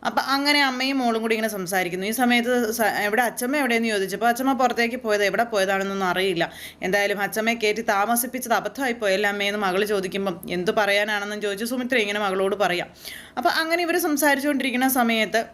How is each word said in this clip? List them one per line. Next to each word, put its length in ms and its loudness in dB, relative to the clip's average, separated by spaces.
അപ്പം 220 -2
അങ്ങനെ 360 2
അമ്മയും 340 0
മോളും 240 2
കൂടി 140 0
ഇങ്ങനെ 180 -2
സംസാരിക്കുന്നു. 540 -2
ഈ 40 -2
സമയത്ത് 440 2
സ-, 200 0
"എവിടെ 220 0
അച്ചമ്മ 340 -2
എവിടെയെന്ന്?" 240 2
ചോദിച്ചപ്പോൾ, 460 0
"അച്ചമ്മ 260 2
പുറത്തേക്ക് 440 0
പോയത്, 260 0
എവിടെ 200 2
പോയതാണെന്നൊന്നും 640 0
അറിയില്ല. 360 0
എന്തായാലും 400 0
അച്ചമ്മയെ 340 -2
കയറ്റി 320 -2
താമസിപ്പിച്ചത് 640 0
അബദ്ധമായി 400 -2
പോയല്ലേ 360 0
അമ്മയെന്ന്" 300 -2
മകൾ 260 0
ചോദിക്കുമ്പം, 500 -2
എന്ത് 220 -2
പറയാനാണെന്നും 680 0
ചോദിച്ച് 240 -4
സുമിത്ര 320 -2
ഇങ്ങനെ 220 0
മകളോട് 380 0
പറയാം. 120 2
അപ്പം 160 0
അങ്ങനെ 320 0
ഇവർ 160 0
സംസാരിച്ചുകൊണ്ടിരിക്കുന്ന 920 2
സമയത്ത് 520 2